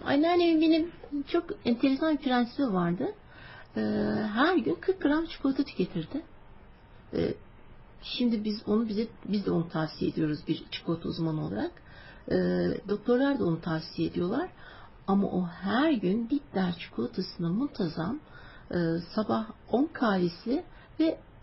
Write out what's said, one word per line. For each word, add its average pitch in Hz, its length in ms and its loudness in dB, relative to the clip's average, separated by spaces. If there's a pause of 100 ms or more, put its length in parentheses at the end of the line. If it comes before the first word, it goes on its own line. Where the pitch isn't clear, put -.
Anneannemin 330 540 6
benim 330 300 4 (380)
çok 339 160 2 (200)
enteresan 269 480 2
bir 285 100 2
prensibi 247 500 2
vardı. 180 360 0 (680)
Ee, 214 40 0 (540)
her 320 220 4
gün 302 180 2
kırk - 280 -2
gram 311 240 2
çikolata 269 380 0
tüketirdi. 185 580 -4 (920)
Ee, - 200 0 (680)
şimdi 233 420 0
biz 214 220 -4
onu 220 220 2
bize, 220 180 -2 (180)
biz 196 220 -2
de 180 40 2
onu 170 180 2
tavsiye 160 420 -2
ediyoruz 151 280 -2 (100)
bir 156 220 -2
çikolata 165 380 -4
uzmanı 160 380 -2
olarak. 214 240 -4 (580)
Ee, - 60 0 (540)
doktorlar 247 500 2
da 196 60 0
onu 160 160 2
tavsiye 165 480 -4
ediyorlar. 185 400 -2 (580)
Ama 196 220 4
o 180 180 0
her 208 460 2
gün 220 380 0
bitter 190 480 0
çikolatasını - 720 -4
muntazam, 202 680 -2 (520)
e, - 60 -2 (380)
sabah 220 320 0 (260)
on 262 200 4
kahvesi 220 720 0 (360)
ve 320 180 4 (240)